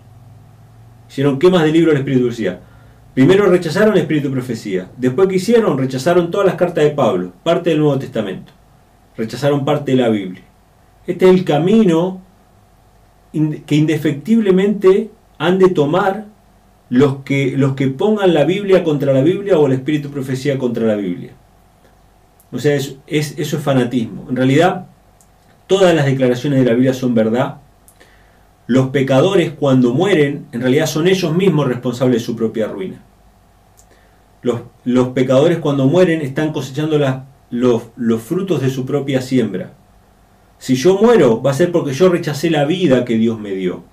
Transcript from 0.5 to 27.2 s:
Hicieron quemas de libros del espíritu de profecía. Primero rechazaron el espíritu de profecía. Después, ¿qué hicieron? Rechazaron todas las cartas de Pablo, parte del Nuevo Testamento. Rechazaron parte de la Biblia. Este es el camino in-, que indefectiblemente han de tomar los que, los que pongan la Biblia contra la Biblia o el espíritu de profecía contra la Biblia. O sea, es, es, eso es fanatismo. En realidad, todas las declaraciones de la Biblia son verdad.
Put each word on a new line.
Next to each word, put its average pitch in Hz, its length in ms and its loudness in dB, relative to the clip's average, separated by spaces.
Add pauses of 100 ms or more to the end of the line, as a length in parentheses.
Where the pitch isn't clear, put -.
Hicieron 139 300 -2
quemas 180 240 4
de 156 100 2
libros 160 220 4
del 131 80 0
espíritu 131 220 0
de 120 40 0
profecía. 107 320 -6 (540)
Primero 185 320 4
rechazaron 180 480 2
el 175 60 2
espíritu 143 280 -2
de 131 60 -4
profecía. 107 640 -6
Después, 127 300 0
¿qué 190 80 0
hicieron? 196 420 2
Rechazaron 165 520 0
todas 202 160 0
las 175 100 -2
cartas 170 280 0
de 147 60 2
Pablo, 104 420 -2 (100)
parte 175 280 0
del 156 80 2
Nuevo 147 200 2
Testamento. 107 540 -8 (640)
Rechazaron 131 480 -4
parte 131 280 -4
de 127 100 4
la 117 80 0
Biblia. 92 320 -4 (640)
Este 180 180 -2
es 185 60 8
el 180 120 4
camino 180 800 2 (1120)
in-, 151 300 -2
que - 120 -2
indefectiblemente 190 1400 2 (280)
han 180 200 0
de 185 120 6
tomar 185 560 0 (640)
los 135 340 2
que, 139 320 -2
los 135 180 0
que 135 140 -2
pongan 196 460 0
la 143 100 2
Biblia 190 400 2
contra 135 300 0
la 131 80 2
Biblia 185 360 2
o 147 80 4
el 131 60 2
espíritu 143 360 -4
de - 60 -12
profecía 131 440 -4
contra 113 280 -2
la 107 100 0
Biblia. 95 340 -6 (1200)
O 131 60 -6
sea, 147 160 0
es, 135 220 -6 (100)
es, - 320 -4
eso 160 180 -6
es 135 60 -6
fanatismo. 123 640 -2
En 123 80 -6
realidad, 147 500 2 (800)
todas 185 280 4
las 147 100 2
declaraciones 131 560 0
de 123 60 4
la 117 80 2
Biblia 127 200 2
son 123 200 -2
verdad. 113 420 0 (1120)